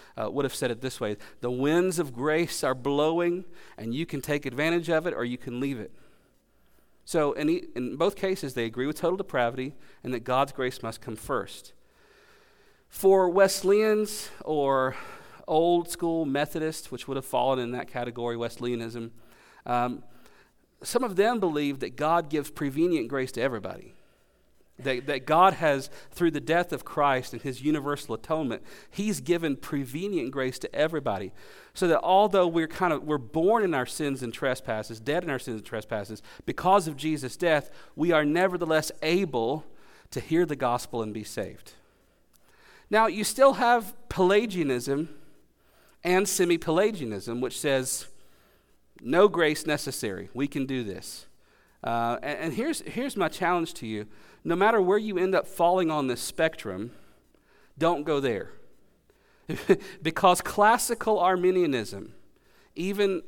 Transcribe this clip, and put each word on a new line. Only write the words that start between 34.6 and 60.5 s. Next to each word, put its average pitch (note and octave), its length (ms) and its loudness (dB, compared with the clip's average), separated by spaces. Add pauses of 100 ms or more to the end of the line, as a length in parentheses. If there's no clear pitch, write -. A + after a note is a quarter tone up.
dead C#3+ 240 -2
in E3 80 -6
our C3+ 80 -2
sins A2+ 200 -8
and G2+ 80 -12
trespasses, G#2+ 560 -8 (220)
because F3+ 440 4
of C#3+ 80 -6
Jesus' C3+ 400 -4
death, D#3 340 2 (240)
we D#3 160 2
are D3+ 140 6
nevertheless D#3+ 640 2 (100)
able D#3 640 0 (460)
to - 80 -8
hear E3 260 2
the C#3+ 120 -2
gospel B2 460 -2
and G#2+ 120 -6
be G#2+ 100 -8
saved. - 500 -10 (1160)
Now, A3 160 6
you G3+ 160 -2
still C4+ 320 6
have A#3+ 400 2 (140)
Pelagianism E3+ 1000 2 (920)
and F#3 260 4
semi-Pelagianism, E3 1120 2
which B2+ 180 -4
says, C3+ 500 0 (920)
"No E3+ 280 6
grace D#3+ 380 2
necessary, A2+ 680 -4
we C3+ 120 -2
can C3+ 200 -4
do C3 180 -2
this." - 420 -10 (560)
Uh, A#2 400 -2
and, C#3+ 160 -6
and D#3+ 160 -4
here's, C#4+ 280 -2
here's B3 340 -6
my F3+ 120 2
challenge E3+ 460 0
to - 120 -10
you. G#2+ 200 -6 (380)
No E3+ 120 0
matter G#3+ 240 6
where F#3+ 180 4
you G#3+ 200 -2
end F#3 160 2
up D#3+ 120 2
falling F3 440 4
on D3 160 0
this A#2+ 140 -2
spectrum, A#2+ 720 -4 (840)
don't D#3+ 260 2
go D3 160 0
there. A2+ 320 -2 (960)
<laughs> - 540 0
Because F3+ 380 4
classical G#3+ 800 2